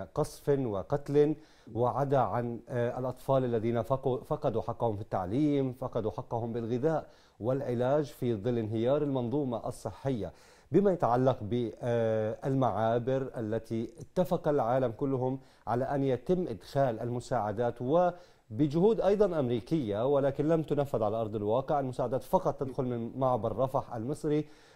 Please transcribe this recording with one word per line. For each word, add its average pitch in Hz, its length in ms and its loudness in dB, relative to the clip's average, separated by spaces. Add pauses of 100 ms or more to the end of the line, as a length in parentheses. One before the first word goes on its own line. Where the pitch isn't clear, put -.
(140)
قصف - 340 -4
وقتل، 143 880 2 (380)
وعدا 123 440 2
عن، 117 500 0
آه، 123 300 -2
الأطفال 131 460 0
الذين 117 380 0
فقو-، 131 420 0
فقدوا 127 380 -2
حقهم 117 340 -2
في 101 60 -6
التعليم، 131 680 0
فقدوا 120 380 -4
حقهم 117 420 -6
بالغذاء 120 540 -2 (340)
والعلاج 127 640 0
في 123 300 -2
ظل 117 240 -2
انهيار 117 440 0
المنظومة 127 640 -2
الصحية. 110 640 -6 (400)
بما 196 200 4
يتعلق 127 500 2
بالمعابر 117 1900 0
التي 113 540 -4 (100)
اتفق 170 480 0
العالم 127 440 2
كلهم 131 480 -2 (260)
على 120 180 0
أن 139 200 0
يتم 160 440 0
إدخال 120 520 0
المساعدات، 120 840 -2
وبجهود 165 1160 2
أيضًا 190 400 4
أمريكية 120 760 0
ولكن 139 340 2
لم 165 140 2
تنفذ 139 400 0
على 107 140 0
أرض 113 200 -4
الواقع، 123 440 0
المساعدات 127 420 -2
فقط 180 380 0
تدخل 131 240 -4
من 120 340 -4
معبر 117 380 0
رفح 131 380 -2
المصري، 147 540 -2 (280)